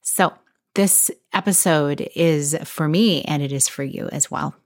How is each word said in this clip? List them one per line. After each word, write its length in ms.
So 320
this 340
episode 800
is 480
for 240
me, 360
and 180
it 100
is 160
for 160
you 280
as 180
well. 260